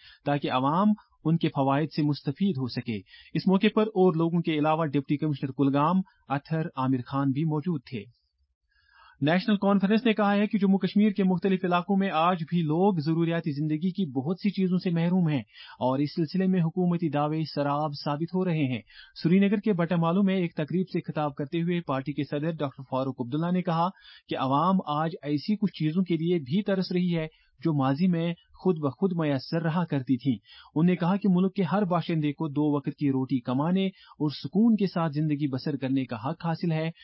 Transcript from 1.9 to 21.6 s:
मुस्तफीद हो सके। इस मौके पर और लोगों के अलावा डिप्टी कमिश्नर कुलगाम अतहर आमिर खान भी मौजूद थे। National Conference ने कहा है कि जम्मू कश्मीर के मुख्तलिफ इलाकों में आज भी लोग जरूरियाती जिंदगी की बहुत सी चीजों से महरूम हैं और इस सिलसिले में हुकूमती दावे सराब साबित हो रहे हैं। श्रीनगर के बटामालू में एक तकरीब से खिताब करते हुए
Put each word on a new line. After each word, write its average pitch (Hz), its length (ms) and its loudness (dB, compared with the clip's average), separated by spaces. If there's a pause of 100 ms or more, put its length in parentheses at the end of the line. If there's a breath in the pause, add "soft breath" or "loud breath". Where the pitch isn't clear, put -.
मुस्तफीद 147 560 0
हो 131 100 -2
सके। 120 300 -6 (380 loud breath)
इस 170 120 -4
मौके 190 200 6
पर 214 180 2
और 185 300 4
लोगों 165 260 0
के 160 160 0
अलावा 156 280 2
डिप्टी 143 320 0
कमिश्नर 147 340 -2
कुलगाम 143 520 2 (260 soft breath)
अतहर 160 480 -4
आमिर 131 240 0
खान 139 300 -2
भी 143 140 -2
मौजूद 156 360 -2 (120)
थे। 113 260 -12 (1040 soft breath)
National 185 340 2
Conference 196 480 2
ने 226 80 4
कहा 202 180 0
है 208 160 2
कि 220 100 0
जम्मू 196 200 4
कश्मीर 202 360 2
के 196 100 0
मुख्तलिफ 185 420 0
इलाकों 175 320 0
में 196 120 0
आज 165 340 0
भी 170 180 -2
लोग 170 380 2
जरूरियाती 165 540 0
जिंदगी 156 380 -2
की 190 140 -4
बहुत 135 360 -4
सी 214 80 0
चीजों 185 280 0
से 180 140 -4
महरूम 170 380 2
हैं 135 160 0 (360 loud breath)
और 131 200 0
इस 147 140 -4
सिलसिले 180 320 -2
में 185 140 2
हुकूमती 170 480 0
दावे 151 360 -2
सराब 147 480 -2
साबित 147 400 -6
हो 185 100 -2
रहे 160 200 0
हैं। 127 200 -2 (380 loud breath)
श्रीनगर 196 380 4
के 214 140 0
बटामालू 170 500 2
में 190 140 2
एक 175 200 -2
तकरीब 170 360 -2
से 175 60 -2
खिताब 151 340 -4
करते 151 260 -4
हुए 175 200 0